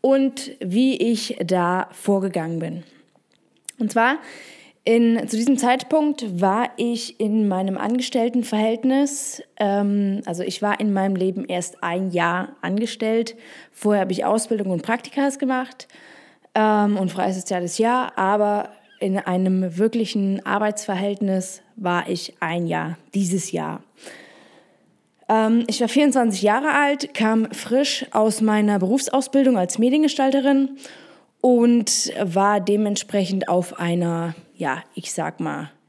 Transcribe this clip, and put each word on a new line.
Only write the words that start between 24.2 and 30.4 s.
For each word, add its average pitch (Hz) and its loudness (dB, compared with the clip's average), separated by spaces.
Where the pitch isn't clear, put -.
Ähm, 220 4
ich 214 -2
war 233 0
vierundzwanzig 240 2
Jahre 247 2
alt, 285 0
kam 220 2
frisch 262 -2
aus 220 2
meiner 214 2
Berufsausbildung 262 2
als 180 -2
Mediengestalterin 269 2